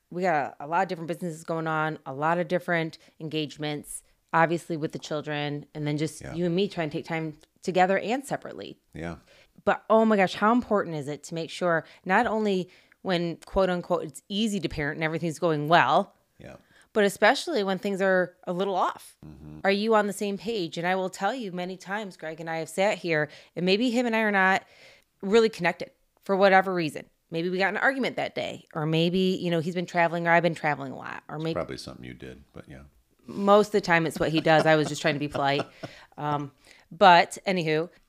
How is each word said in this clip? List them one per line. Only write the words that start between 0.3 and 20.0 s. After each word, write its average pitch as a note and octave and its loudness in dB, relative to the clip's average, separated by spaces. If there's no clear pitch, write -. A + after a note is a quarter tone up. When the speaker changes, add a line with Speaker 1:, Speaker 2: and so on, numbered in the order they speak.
Speaker 1:
a, C#3+ -12
a - -10
lot E3+ 0
of F3+ -2
different E3 -8
businesses E3 -8
going E3 -4
on, D#3 -2
a C3+ -10
lot D#3 0
of F3 -2
different E3+ -2
engagements, D3+ -8
obviously E3 0
with D3+ -4
the - -10
children, D3 -6
and D3+ -6
then D3+ 0
just D3+ -6
Speaker 2:
Yeah. C3+ -12
Speaker 1:
you F3 -2
and E3+ 0
me G3 0
trying E3+ -6
to D#3+ -6
take - -8
time D#3+ -6
together F#3 2
and C4 -4
separately. - -10
Speaker 2:
Yeah. E2 -8
Speaker 1:
But, - 0
oh A3 6
my G#3+ 4
gosh, F#3 2
how G#3+ 2
important G3 0
is C#3 -6
it D3 -8
to - -14
make E3 -6
sure E3 0
not G3+ 4
only G3+ 0
when, E3+ -2
quote F#3+ 2
unquote, F3 -2
it's D3+ -12
easy G3+ 0
to D#3 -2
parent D3 -4
and D#3+ -4
everything's D#3+ -4
going D3+ 2
well, D#3 4
Speaker 2:
Yeah. C3+ -18
Speaker 1:
but G#3+ 4
especially G#3+ 2
when F#3+ -2
things G3 -4
are F#3 2
a F3+ -4
little F#3+ -2
off. - -2
Speaker 2:
Mm-hmm. D3+ -16
Speaker 1:
Are G3 2
you G#3+ 2
on G#3 4